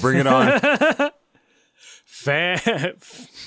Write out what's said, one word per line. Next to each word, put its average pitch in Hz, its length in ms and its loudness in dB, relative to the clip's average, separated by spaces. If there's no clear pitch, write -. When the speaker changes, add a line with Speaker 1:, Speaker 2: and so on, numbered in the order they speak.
Speaker 1:
Bring 127 180 2
it 135 80 2
on. 262 320 4
Speaker 2:
<laughs> 294 520 0
Fa-, 175 880 -2